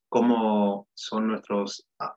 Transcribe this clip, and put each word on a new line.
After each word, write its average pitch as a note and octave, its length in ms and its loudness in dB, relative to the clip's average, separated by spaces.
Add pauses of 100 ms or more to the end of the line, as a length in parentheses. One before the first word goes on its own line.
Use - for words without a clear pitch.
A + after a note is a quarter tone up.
cómo G#2+ 840 2
son A2 320 -4
nuestros G2+ 600 -4 (120)
há-, - 180 -10